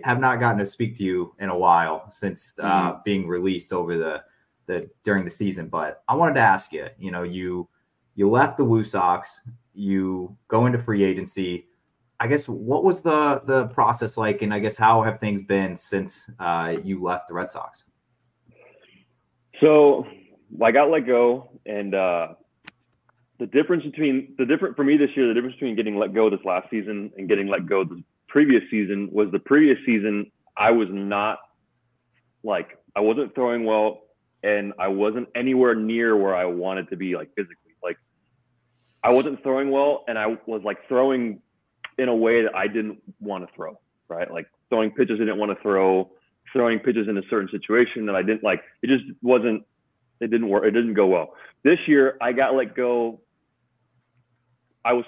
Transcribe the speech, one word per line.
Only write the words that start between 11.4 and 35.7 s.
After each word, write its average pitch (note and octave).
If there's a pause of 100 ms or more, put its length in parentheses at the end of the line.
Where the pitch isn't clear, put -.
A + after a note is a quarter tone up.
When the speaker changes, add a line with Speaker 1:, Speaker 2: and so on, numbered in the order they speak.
Speaker 1:
I A#2
guess, D3
what A#2+
was F3
the, D3+
the C3
process A2+
like, G#2+
and G#2
I G2+
guess G#2
how A2
have A2
things G2+
been F#2+
since, - (100)
uh, E2+
you F#2
left F2
the E2+
Red F2+
Sox? - (1800)
Speaker 2:
So, D3 (560)
I A#2
got C#3+
let C#3+
go, B2
and, G2+
uh, F2 (1040)
the A#2+
difference D#3
between, C#3
the C3
different, D#3+
for C#3+
me C#3+
this C#3+
year, C3
the A2+
difference B2
between A#2+
getting G#2+
let G2+
go A2
this G2
last F#2
season G#2
and G2
getting G2
let F#2+
go F#2+
the F2 (280)
previous C#3+
season G2+
was G#2
the G2
previous C#3+
season, G#2 (260)
I G2+
was G2+
not, G2+ (1040)
like, F#2+ (180)
I G2+
wasn't A2
throwing A#2+
well, G#2+ (400)
and G2+
I F#2+
wasn't G#2
anywhere B2+